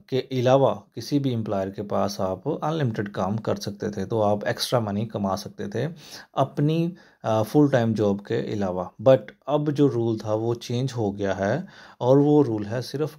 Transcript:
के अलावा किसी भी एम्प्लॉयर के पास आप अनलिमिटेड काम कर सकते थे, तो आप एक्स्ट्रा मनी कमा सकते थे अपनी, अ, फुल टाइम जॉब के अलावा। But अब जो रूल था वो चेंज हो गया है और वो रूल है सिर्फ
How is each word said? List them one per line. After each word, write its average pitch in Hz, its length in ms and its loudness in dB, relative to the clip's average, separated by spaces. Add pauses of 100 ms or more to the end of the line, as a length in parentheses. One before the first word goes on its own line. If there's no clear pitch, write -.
(120)
के 131 280 -2
अलावा 123 420 4 (120)
किसी 135 240 -2
भी 135 140 0
एम्प्लॉयर 104 380 -2
के 101 120 -8
पास 101 380 -2
आप 92 280 -4
अनलिमिटेड 131 600 -2
काम 101 280 -2
कर 107 200 -2
सकते 101 340 -8
थे, 98 160 -6
तो 110 140 -2
आप 104 240 2
एक्स्ट्रा - 360 -2
मनी 104 260 -2
कमा 98 300 -4
सकते 101 320 -10
थे 139 240 -4 (420)
अपनी, 160 600 0 (300)
अ, 110 180 2
फुल 147 280 4
टाइम 117 240 2
जॉब 101 260 2
के 117 320 -4
अलावा। 92 400 -4 (100)
But 131 160 8 (300)
अब 147 220 0
जो 143 160 4
रूल 117 320 0
था 107 160 -2
वो 113 200 0
चेंज 123 380 -4
हो 113 200 -2
गया 98 220 -2
है 107 320 -2 (340)
और 131 180 6
वो 147 240 6
रूल 110 220 -2
है 117 180 -6
सिर्फ 147 360 -8